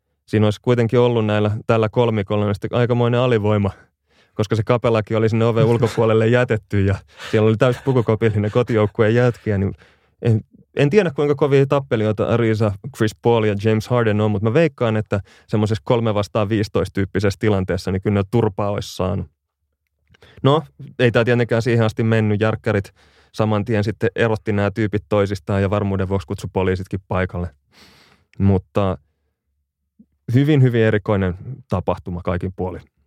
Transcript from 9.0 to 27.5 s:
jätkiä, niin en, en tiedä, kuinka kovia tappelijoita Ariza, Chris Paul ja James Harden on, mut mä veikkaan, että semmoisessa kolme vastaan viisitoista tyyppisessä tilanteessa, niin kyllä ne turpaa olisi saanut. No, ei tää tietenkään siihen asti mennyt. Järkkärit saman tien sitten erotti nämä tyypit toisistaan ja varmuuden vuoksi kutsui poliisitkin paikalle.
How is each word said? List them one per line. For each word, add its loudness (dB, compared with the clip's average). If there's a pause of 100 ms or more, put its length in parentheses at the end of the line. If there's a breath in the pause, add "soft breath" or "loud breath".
jätkiä, 0
niin -2 (500 soft breath)
en, 2 (340)
en 2
tiedä, 2
kuinka 0
kovia 2
tappelijoita -2
Ariza, 0 (260)
Chris -2
Paul 2
ja 0
James 0
Harden 0
on, 0
mut -2
mä 0
veikkaan, 0
että -4 (280 soft breath)
semmoisessa -2
kolme 0
vastaan -2
viisitoista -2
tyyppisessä -2
tilanteessa, -2
niin -2
kyllä 0
ne 0
turpaa -2
olisi -8
saanut. -4 (1160 loud breath)
No, 4 (360)
ei 4
tää 2
tietenkään 0
siihen 2
asti -2
mennyt. 0
Järkkärit -2 (400 soft breath)
saman -2
tien 0
sitten -2
erotti -2
nämä 0
tyypit -4
toisistaan -2
ja 0
varmuuden -2
vuoksi -4
kutsui -10
poliisitkin -2
paikalle. -4 (880 soft breath)